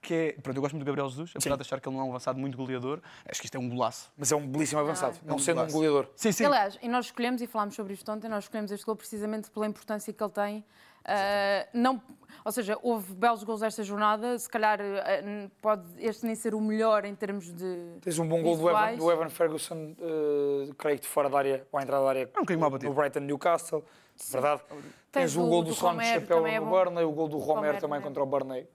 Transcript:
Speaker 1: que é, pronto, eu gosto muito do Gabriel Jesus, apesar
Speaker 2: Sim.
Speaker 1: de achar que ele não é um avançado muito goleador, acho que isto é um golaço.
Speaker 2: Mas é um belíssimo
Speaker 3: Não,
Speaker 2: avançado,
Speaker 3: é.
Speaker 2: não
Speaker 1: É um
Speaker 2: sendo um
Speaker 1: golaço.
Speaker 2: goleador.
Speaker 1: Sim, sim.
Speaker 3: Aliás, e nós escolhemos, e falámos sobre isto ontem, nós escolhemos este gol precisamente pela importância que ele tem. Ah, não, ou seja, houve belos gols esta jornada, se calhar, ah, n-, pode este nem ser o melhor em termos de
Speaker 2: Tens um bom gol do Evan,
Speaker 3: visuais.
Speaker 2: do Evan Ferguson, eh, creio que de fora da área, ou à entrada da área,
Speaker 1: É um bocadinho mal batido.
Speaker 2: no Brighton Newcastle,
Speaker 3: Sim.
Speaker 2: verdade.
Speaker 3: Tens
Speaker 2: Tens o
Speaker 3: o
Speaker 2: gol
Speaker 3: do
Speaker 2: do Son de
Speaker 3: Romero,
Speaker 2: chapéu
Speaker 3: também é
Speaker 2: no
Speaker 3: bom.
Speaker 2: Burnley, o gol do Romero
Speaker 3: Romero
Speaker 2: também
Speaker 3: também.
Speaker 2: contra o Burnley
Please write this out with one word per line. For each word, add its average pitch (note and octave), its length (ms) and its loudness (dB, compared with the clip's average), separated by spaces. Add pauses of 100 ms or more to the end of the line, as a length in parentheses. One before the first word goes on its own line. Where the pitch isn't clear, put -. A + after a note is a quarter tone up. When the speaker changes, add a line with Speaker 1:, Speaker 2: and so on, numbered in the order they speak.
Speaker 1:
que - 120 -4
é, D#3+ 180 2 (100)
pronto, C3+ 160 -6
eu - 20 -2
gosto C#3 140 -2
muito C#3+ 100 -6
do - 20 -2
Gabriel C#3 220 -2
Jesus, C#3+ 260 -10
apesar C#3 180 -2
Speaker 2:
Sim. C#3 40 2
Speaker 1:
de C3 60 -8
achar C3+ 180 -6
que - 80 -8
ele C3 80 -4
não C3 60 -2
é C3+ 40 -2
um C3 40 -4
avançado B2+ 280 -4
muito C3+ 200 -6
goleador, C3 420 -4 (260)
acho - 140 -8
que - 60 -12
isto - 80 -12
é C3+ 40 -6
um B2 120 -4
golaço. A#2+ 480 -4
Speaker 2:
Mas C#3+ 120 0
é D3+ 60 4
um D3 100 -2
belíssimo D3 360 0
Speaker 3:
Não, C#3+ 40 2
Speaker 2:
avançado, C#3+ 300 -2
Speaker 3:
é. - 100 -18
Speaker 2:
não D3+ 60 -4
Speaker 1:
É D3+ 40 0
um - 20 -2
Speaker 2:
sendo E3 160 2
um E3 60 0
Speaker 1:
golaço. D#3+ 140 -2
Speaker 2:
goleador. D3+ 400 4
Speaker 1:
Sim, - 180 2
sim. A3+ 120 2
Speaker 3:
Aliás, A3+ 380 4
e A#3+ 60 -4
nós B3 180 0
escolhemos, A#3+ 340 -2
e A#3+ 60 -4
falámos G#3 280 -4
sobre G3 200 -6
isto - 180 -8
ontem, G#3+ 160 -8
nós G#3 160 -4
escolhemos G#3 260 -6
este G3+ 140 -8
gol A3 120 -2
precisamente G#3+ 540 -6
pela G#3+ 160 -4
importância G#3+ 460 -6
que G#3 100 -4
ele G#3 100 -2
tem. G#3 320 -2 (400)
Ah, G3+ 680 2
não, A#3+ 260 2 (440)
ou G#3+ 80 -2
seja, G#3+ 280 -2
houve G#3+ 340 -2
belos A3 280 2
gols G#3+ 200 -4
esta A3 200 -2
jornada, G#3+ 560 0
se - 100 -10
calhar, G#3+ 320 2
ah, G3 400 0
n-, G#3 300 -8 (100)
pode G#3+ 220 2 (160)
este A3 260 -4
nem A3+ 120 -2
ser A3 180 -2
o G#3+ 60 -2
melhor G#3+ 440 2
em G3+ 80 -8
termos G3 400 -6
de F3 480 -8
Speaker 2:
Tens E3 200 -2
um E3 80 0
bom E3 120 2
gol E3 160 4
do D#3+ 140 4
Evan, G#3+ 80 6
Speaker 3:
visuais. G#3+ 200 2
Speaker 2:
do E3 120 4
Evan E3 180 2
Ferguson, D#3+ 720 -2
eh, D3 800 0
creio D3 200 2
que - 40 -10
de - 60 -10
fora C#3+ 200 4
da C#3 100 4
área, C3+ 340 2
ou D3 60 0
à C#3 40 0
entrada C3+ 220 2
da C3+ 40 4
área, C3+ 120 2
Speaker 1:
É B2+ 180 -4
um F4+ 40 2
bocadinho E3+ 180 0
mal D3+ 100 4
batido. C3+ 200 -4
Speaker 2:
no C3+ 40 -2
Brighton C#3+ 260 2
Newcastle, D3 640 0 (300)
Speaker 3:
Sim. - 180 -12
Speaker 2:
verdade. C3+ 360 2
Speaker 3:
Tens D3 120 -16 (300)
Speaker 2:
Tens E3 260 2
o F3 60 2
Speaker 3:
o E3+ 60 4
Speaker 2:
gol E3+ 160 6
Speaker 3:
do D#3+ 60 -4
Speaker 2:
do - 40 -2
Son - 140 0
de F3 80 4
Speaker 3:
Romero, A#3 240 2
Speaker 2:
chapéu E3+ 160 4
Speaker 3:
também D#3+ 180 4
é A3 60 2
Speaker 2:
no - 60 -2
Speaker 3:
bom. A3 40 -2
Speaker 2:
Burnley, F3+ 340 4
o D#3 80 2
gol D#3 160 0
do D3+ 100 -4
Romero C#3 180 2
Speaker 3:
Romero D3+ 240 2
Speaker 2:
também D3 180 -2
Speaker 3:
também. C#3 40 -6
Speaker 2:
contra C#3+ 200 -4
o C3+ 40 0
Burnley C3+ 480 -4